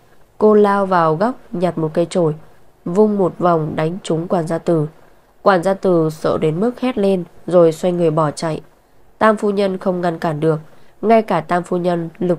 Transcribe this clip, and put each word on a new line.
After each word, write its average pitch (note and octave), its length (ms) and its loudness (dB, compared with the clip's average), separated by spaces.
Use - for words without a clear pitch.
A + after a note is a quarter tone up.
cô G#3+ 160 4
lao G3+ 320 4
vào E3 300 2
góc A3+ 180 -2
nhặt F3 260 -2
một D#3+ 160 -2
cây E3+ 160 0
chổi, D#3+ 240 0
vung G#3 340 0
một E3+ 200 -2
vòng E3 380 0
đánh D#3+ 260 -4
trúng E3 260 -4
quản F3 180 -2
gia E3 120 -4
Từ. D#3+ 280 0
Quản F#3+ 200 2
gia F#3+ 120 0
Từ E3+ 360 2
sợ D#3 280 -4
đến D#3+ 220 -2
mức A#3+ 200 -4
hét B3+ 180 -4
lên G3 260 0
rồi E3 260 4
xoay F3+ 200 -2
người F3 180 2
bỏ D3+ 200 0
chạy. D#3+ 300 -6
Tam G#3+ 180 4
phu G#3 140 -2
nhân G3 280 -2
không F3+ 220 -2
ngăn E3+ 180 -2
cản D#3+ 220 -4
được, D#3 200 0
ngay A3 200 4
cả F#3 180 -2
tam F3 220 -2
phu F3+ 140 -4
nhân F3 320 -2
Lục F3 200 0